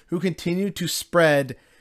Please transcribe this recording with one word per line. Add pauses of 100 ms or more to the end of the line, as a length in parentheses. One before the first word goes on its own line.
who
continue
to
spread (240)